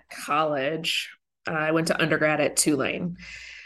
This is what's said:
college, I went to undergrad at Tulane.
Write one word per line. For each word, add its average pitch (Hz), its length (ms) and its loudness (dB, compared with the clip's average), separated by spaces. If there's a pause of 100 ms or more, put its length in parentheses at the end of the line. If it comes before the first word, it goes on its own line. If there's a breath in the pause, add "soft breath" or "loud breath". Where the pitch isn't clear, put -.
(120)
college, 151 1000 -2 (380)
I 156 240 0
went 165 160 4
to - 120 2
undergrad 151 420 2
at - 160 0
Tulane. 151 600 0 (480 loud breath)